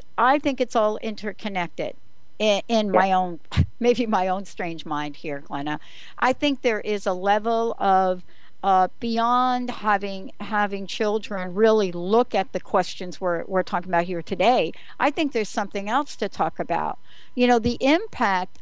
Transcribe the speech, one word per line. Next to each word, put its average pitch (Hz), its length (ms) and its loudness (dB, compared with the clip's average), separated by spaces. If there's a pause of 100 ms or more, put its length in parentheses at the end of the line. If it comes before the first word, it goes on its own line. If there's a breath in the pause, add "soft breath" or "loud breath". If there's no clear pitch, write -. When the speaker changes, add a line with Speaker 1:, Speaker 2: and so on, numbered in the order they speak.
(180)
Speaker 1:
I 254 220 4
think 277 200 0
it's 240 160 0
all 214 220 2
interconnected 196 1000 -4 (440)
in, 208 280 2
in 214 240 2
Speaker 2:
Yeah. 185 80 6
Speaker 1:
my 190 120 4
own, 185 280 0 (120)
<laughs> - 280 2
maybe 240 280 2
my 190 200 2
own 190 180 -2
strange 165 380 -6
mind 147 340 -4
here, 143 240 -6
Glenna. 147 380 -4 (380 loud breath)
I 254 160 4
think 285 300 -2
there 220 180 2
is 208 240 -4
a 196 80 0
level 214 640 2
of, 190 460 4 (380 soft breath)
uh, 185 280 6 (100)
beyond 247 680 0
having, 202 640 -2 (100)
having 202 440 -2
children 202 680 -2
really 214 400 4
look 196 420 2
at 190 160 0
the 185 80 -2
questions 180 600 -2
we're, 170 240 -2
we're 185 180 0
talking 185 260 -4
about 170 140 4
here 175 180 -4
today, 190 520 2 (260 loud breath)
I 285 120 4
think 294 200 -2
there's 214 160 -2
something 202 400 -4
else 269 300 -2
to 214 100 -2
talk - 320 -2
about. 156 400 -2 (360 soft breath)
You 247 120 4
know, 247 120 6
the 233 200 0
impact 254 840 0